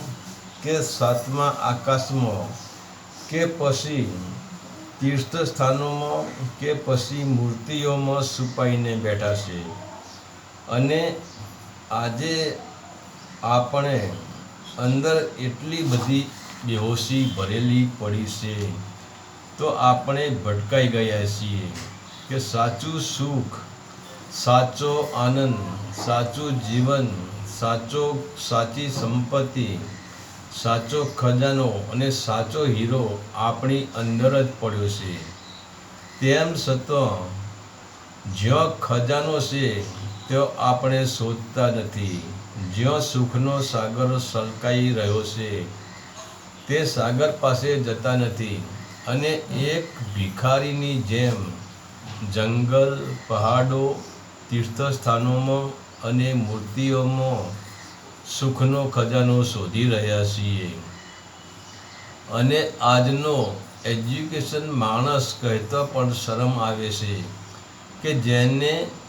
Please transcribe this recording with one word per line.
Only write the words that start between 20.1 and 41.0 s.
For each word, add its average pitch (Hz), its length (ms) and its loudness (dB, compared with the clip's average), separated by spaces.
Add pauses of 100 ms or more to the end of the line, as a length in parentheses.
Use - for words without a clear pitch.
ભટકાઈ 104 580 2
ગયા 110 380 2
છીએ 101 460 -2 (560)
કે 131 100 -2
સાચું 139 600 0
સુખ, 135 580 -2 (760)
સાચો 143 800 4
આનંદ, 127 400 4 (520)
સાચું 120 540 0
જીવન, 123 480 2 (500)
સાચો, 117 720 0 (200)
સાચી 120 420 0
સંપત્તિ, 120 880 0 (840)
સાચો 117 420 2
ખજાનો 127 640 4 (260)
અને 131 180 2
સાચો 117 540 0
હીરો 117 540 2 (160)
આપણી 131 640 2
અંદર 120 460 4
જ 123 60 2 (120)
પડ્યો 104 280 0
છે. 95 280 -4 (1040)
તેમ 156 340 4
છતાં 127 720 0 (1080)
જ્યાં 143 460 4
ખજાનો 147 600 2
છે, 120 420 0 (460)
ત્યાં 135 300 2
આપણે 131 480 4